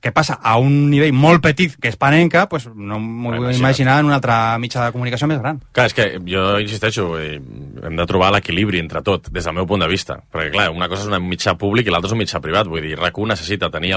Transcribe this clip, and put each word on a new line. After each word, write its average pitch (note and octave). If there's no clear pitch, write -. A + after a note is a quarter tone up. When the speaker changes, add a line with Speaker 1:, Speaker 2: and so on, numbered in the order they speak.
Speaker 1:
que A#2+
passa -
a A2+
un C#3+
nivell D3
molt D3
petit, D#3+
que A#2+
és -
Panenka, E3
pues, C#3
no G#2
m'ho A2+
Speaker 2:
Bueno, A#2+
Speaker 1:
vull B2
Speaker 2:
sí, B2
Speaker 1:
imaginar C3+
en D3
un C#3+
altre B2
mitjà B2
de A#2
comunicació B2
més D3
gran. C#3+
Speaker 2:
Clar, B2
és -
que G#2+
jo F#2
insisteixo, G#2+
vull D#2+
dir, D2+
hem E2
de F2
trobar F#2
l'equilibri G2
entre D#2
tot, G2
des F2+
del E2
meu F2+
punt F#2+
de D#2+
vista. D#2+
Perquè, D#2+
clar, G2
una F2
cosa F#2+
és G#2
un F2+
mitjà F2+
públic G#2+
i F#2
l'altre F2
és A2
un A2+
mitjà -
privat. E2+
Vull D#2
dir, D2+
rac F2
u G#2+
necessita F2
tenir E2+